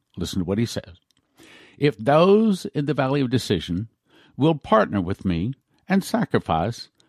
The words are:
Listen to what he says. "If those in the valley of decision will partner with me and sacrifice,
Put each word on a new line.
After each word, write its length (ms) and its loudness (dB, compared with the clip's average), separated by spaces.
Listen 240 -6
to 40 -4
what 140 -2
he 80 0
says. 320 -10
"If 200 0
those 680 4
in 200 -6
the 80 -2
valley 260 0
of 100 -2
decision 580 -2
will 180 2
partner 460 0
with 240 -6
me 280 -2
and 160 2
sacrifice, 840 -2